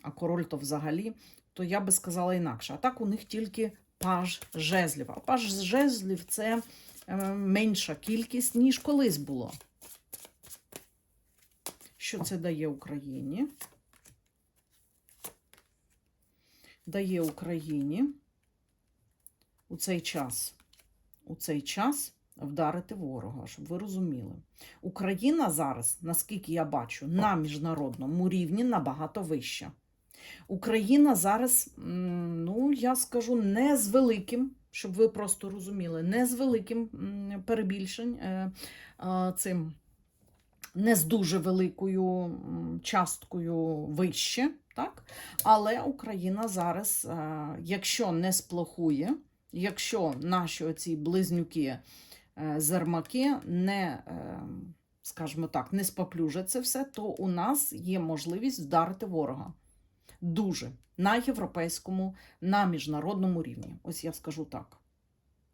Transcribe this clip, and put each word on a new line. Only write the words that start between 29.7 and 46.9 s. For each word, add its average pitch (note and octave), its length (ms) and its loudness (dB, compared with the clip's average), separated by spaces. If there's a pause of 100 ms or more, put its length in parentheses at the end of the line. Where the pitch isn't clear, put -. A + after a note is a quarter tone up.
Україна A3 640 6
зараз, G#3 640 4
м, F3 640 -2
ну, B3 280 2
я B3 240 2
скажу, A#3+ 400 0
не A#3 400 4
з G#3 120 2
великим, A#3+ 640 4 (200)
щоб G3 220 -6
ви A3 160 6
просто G3+ 420 -4
розуміли, F#3 520 -4
не A3+ 240 4
з B3 80 0
великим, A#3 600 0
м, G3 520 -6
перебільшень-, A3 680 -2
е, F#3+ 380 -4 (480)
е, F#3 360 0
цим, E3+ 360 -2 (1000)
не G#3+ 200 6
з D#3+ 100 4
дуже F#3 340 2
великою, F#3 640 2 (200)
м, E3 580 -6
часткою E3 920 -2
вище, D#3+ 760 0 (240)
так? - 280 -6 (420)
Але G#3+ 360 6
Україна G#3 680 -2
зараз, F3+ 600 0